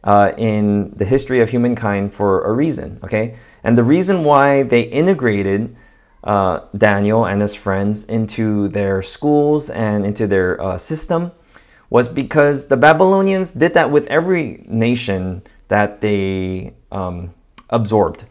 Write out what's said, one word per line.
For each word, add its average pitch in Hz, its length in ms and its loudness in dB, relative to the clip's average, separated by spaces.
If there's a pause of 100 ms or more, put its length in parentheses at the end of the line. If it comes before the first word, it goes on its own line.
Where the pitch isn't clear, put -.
uh, 101 340 4
in 104 600 0
the 101 80 -2
history 127 340 0
of 113 100 2
humankind 110 640 -2
for 98 300 0
a 98 80 -2
reason, 117 520 -4
okay? 120 320 -4 (280)
And 120 140 2
the 120 60 4
reason 180 400 2
why 139 400 4
they 120 180 2
integrated, 117 920 0 (480)
uh, 98 380 0 (160)
Daniel 104 480 2
and 98 160 -2
his 101 140 -2
friends 101 500 -4
into 110 640 -2
their 98 320 -2
schools 147 680 0
and 104 360 -2
into 104 220 -2
their, 92 340 0
uh, 92 160 -6
system 170 540 -4 (580)
was 120 200 2
because 143 580 0
the 135 100 2
Babylonians 190 760 4
did 165 220 2
that 147 160 2
with 147 160 4
every 165 600 -2
nation 104 760 -2 (260)
that 104 320 0
they, 95 720 -4 (180)
um, 90 420 -8 (360)
absorbed. 107 600 0